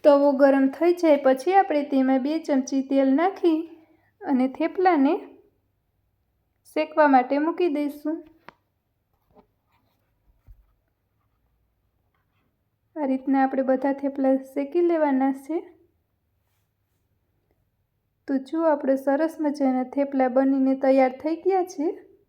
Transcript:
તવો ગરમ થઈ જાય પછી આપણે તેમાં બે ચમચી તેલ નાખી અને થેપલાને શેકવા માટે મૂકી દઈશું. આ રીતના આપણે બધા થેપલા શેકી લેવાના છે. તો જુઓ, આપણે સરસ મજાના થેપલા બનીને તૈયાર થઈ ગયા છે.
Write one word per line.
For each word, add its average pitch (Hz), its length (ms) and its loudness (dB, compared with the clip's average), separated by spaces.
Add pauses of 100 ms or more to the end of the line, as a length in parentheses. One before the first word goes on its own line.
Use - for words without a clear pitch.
તવો 285 280 6
ગરમ 269 360 4
થઈ 339 260 0
જાય 330 300 4
પછી 262 300 0
આપણે 381 300 2
તેમાં 262 400 0
બે 311 160 -2
ચમચી 269 420 -2
તેલ 269 340 2
નાખી 339 460 0 (600)
અને 262 260 0
થેપલાને 320 880 0 (1400)
શેકવા 311 340 2
માટે 269 300 2
મૂકી 330 300 -2
દઈશું. 294 600 -6 (4000)
આ 302 100 -6
રીતના 269 380 -2
આપણે 262 200 -2
બધા 262 300 -2
થેપલા 269 420 -2
શેકી 277 460 -4
લેવાના 285 500 0
છે. 311 280 -8 (2750)
તો 277 100 -4
જુઓ, 320 260 -4
આપણે 294 320 0
સરસ 277 440 -2
મજાના 277 440 -2
થેપલા 277 440 -2
બનીને 269 480 0
તૈયાર 269 360 2
થઈ 311 240 -6
ગયા 370 280 0
છે. - 440 -8 (220)